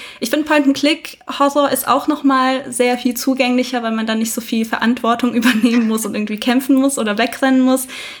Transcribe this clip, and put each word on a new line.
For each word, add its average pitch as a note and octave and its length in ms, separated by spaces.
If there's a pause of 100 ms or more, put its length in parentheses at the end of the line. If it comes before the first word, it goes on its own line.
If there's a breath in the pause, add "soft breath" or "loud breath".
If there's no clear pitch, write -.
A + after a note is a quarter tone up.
(200 loud breath)
ich A3 100
find D4 160
Point-and-Click-Horror C#4+ 1200
ist - 180
auch C#4 200
noch D4 160
mal C4 460
sehr B3 280
viel B3 160
zugänglicher, B3+ 680
weil A3+ 100
man A3 140
dann A3 120
nicht A3+ 140
so - 80
viel A3+ 240
Verantwortung A#3 680
<laughs> - 0
übernehmen A#3 540
muss A3 180
und G3+ 80
irgendwie G#3+ 240
kämpfen C4 380
muss C4+ 220
oder G#3+ 200
wegrennen C4 420
muss. C4 260 (340 loud breath)